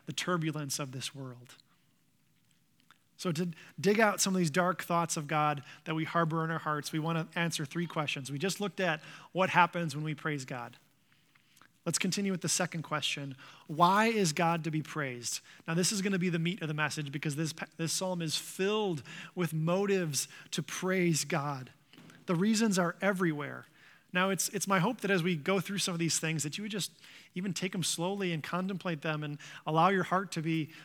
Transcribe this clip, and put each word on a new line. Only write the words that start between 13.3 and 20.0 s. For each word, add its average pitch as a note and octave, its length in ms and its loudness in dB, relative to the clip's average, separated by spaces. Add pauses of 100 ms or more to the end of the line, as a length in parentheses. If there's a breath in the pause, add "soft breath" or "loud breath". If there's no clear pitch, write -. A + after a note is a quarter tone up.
Why F3 400 6
is G#3 260 4
God E3 320 2
to E3 60 -4
be D#3 120 -2
praised? B2+ 580 -6 (280 loud breath)
Now, E3 60 -2
this F3 180 2
is G3+ 100 -2
gonna G3 160 2
be F3+ 120 2
the E3+ 80 0
meat F3 240 -2
of D#3 60 -2
the D#3 60 -4
message D3+ 380 -2
because C#3+ 240 -2
this D#3 160 -2
pa-, - 140 -8 (100)
this E3 160 -2
psalm F#3 300 -2
is D#3 140 -2
filled G3 680 -2 (320 loud breath)
with F3 180 -2
motives F3 760 0 (260 loud breath)